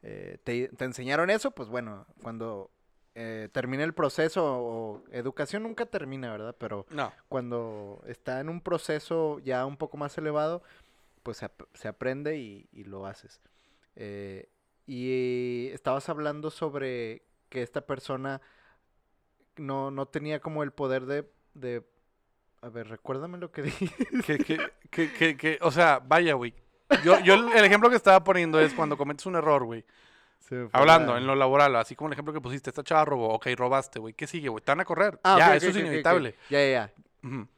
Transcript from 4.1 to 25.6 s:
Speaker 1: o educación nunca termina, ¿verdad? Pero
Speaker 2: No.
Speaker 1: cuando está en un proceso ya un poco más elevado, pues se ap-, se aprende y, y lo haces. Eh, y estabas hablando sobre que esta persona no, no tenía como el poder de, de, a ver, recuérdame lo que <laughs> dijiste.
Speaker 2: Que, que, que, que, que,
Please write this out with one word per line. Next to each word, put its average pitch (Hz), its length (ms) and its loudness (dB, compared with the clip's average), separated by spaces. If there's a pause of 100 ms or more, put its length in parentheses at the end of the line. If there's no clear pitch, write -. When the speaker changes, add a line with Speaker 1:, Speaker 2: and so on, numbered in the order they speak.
Speaker 1:
o 117 680 -6
educación 139 500 -8
nunca 226 240 -8
termina, 135 460 -10
¿verdad? 107 260 -12
Pero 104 320 -10
Speaker 2:
No. 147 220 -6 (160)
Speaker 1:
cuando 113 800 -8
está 127 320 -10
en 147 80 -10
un 170 120 -10
proceso 156 760 -4
ya 131 280 -4
un 139 100 -10
poco 147 200 -10
más 147 220 -8
elevado, 156 460 -4 (580)
pues 117 140 -10
se - 80 -14
ap-, - 180 -16 (120)
se - 120 -16
aprende 135 520 -6
y, 104 340 -16
y 98 120 -20
lo 98 220 -14
haces. - 340 -18 (540)
Eh, 101 540 -14 (360)
y 123 880 -6
estabas - 360 -6
hablando 151 420 -6
sobre 131 720 -8 (280)
que 127 120 -8
esta 131 200 -8
persona 135 580 -8 (1160)
no, 139 340 -6
no 135 160 -8
tenía 151 340 -8
como 156 220 -6
el 143 100 -6
poder 131 340 -4
de, 143 220 -6 (260)
de, 123 300 -10 (800)
a 120 60 -18
ver, 113 200 -14
recuérdame 139 500 -10
lo 175 120 -12
que 151 120 -12
<laughs> - 0 -
dijiste. 165 440 -6 (180)
Speaker 2:
Que, 151 140 -2
que, - 200 -2 (320)
que, 160 220 -4
que, 160 240 0
que, 156 260 -2